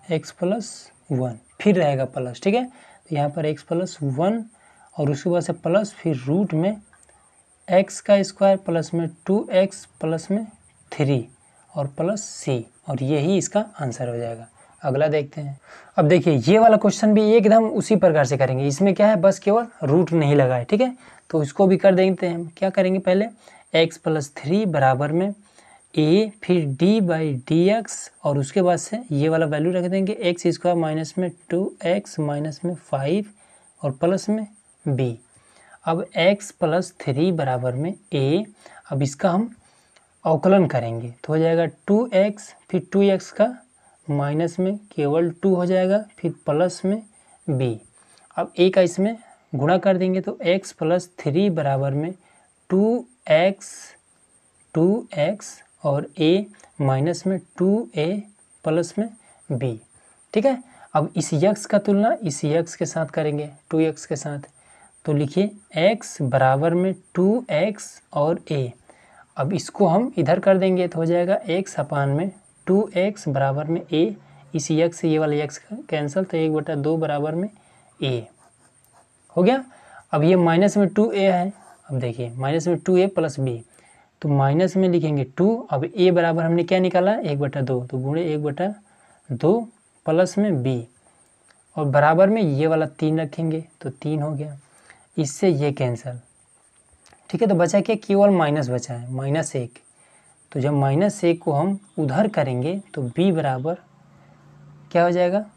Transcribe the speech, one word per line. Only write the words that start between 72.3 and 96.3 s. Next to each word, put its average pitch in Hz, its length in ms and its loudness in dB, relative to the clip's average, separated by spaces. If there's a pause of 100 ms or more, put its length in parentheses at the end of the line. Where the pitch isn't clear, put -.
टू 196 300 2
एक्स 196 320 -2
बराबर 139 380 -2
में 165 160 -2
a, 170 300 0 (420)
इस 160 160 -4
x 165 220 2
से 165 160 -4
ये 156 100 2
वाला 151 260 0
x 139 140 -12 (320)
कैंसिल, 151 340 -2
तो 180 120 -6
एक 160 180 0
बटा 156 220 -4
दो 151 200 -2
बराबर 151 380 -4
में 180 140 -4 (520)
a 127 200 -2 (1160)
हो 175 60 2
गया। 262 220 2 (460)
अब 151 140 0
ये 180 120 6
माइनस 180 400 4
में 202 120 2
टू 208 220 0
ए 196 120 -2
है, 190 300 2 (380)
अब 135 100 -4
देखिए 120 300 -6
माइनस 143 380 -4
में 170 100 0
टू 185 180 0
ए 185 120 4
प्लस 160 320 -2
b, 127 160 -2 (640)
तो 156 60 -2
माइनस 147 480 2
में 190 120 2
लिखेंगे 156 380 0
टू, 190 360 0
अब 143 220 -4
a 180 260 2
बराबर 165 340 2
हमने 170 200 2
क्या 185 160 0
निकाला, 185 340 2
एक 151 260 -4
बटा 143 200 -4
दो, 127 220 -2
तो 127 160 -8
गुणे 147 260 -4
एक 151 200 -4
बटा 151 280 -4 (560)
दो 151 300 0 (480)
प्लस 180 320 0
में 208 120 2 (120)
b 123 180 -2 (960)
और 156 100 -4
बराबर 151 420 4
में 220 140 2
ये 147 240 0
वाला 160 220 2
तीन 156 320 -2
रखेंगे, 160 440 -4 (160)
तो 127 120 -8
तीन 151 300 -4
हो 151 100 -4
गया, 147 240 -8 (600)
इससे 165 340 0
ये 147 220 0
कैंसिल, 123 460 -6 (1120)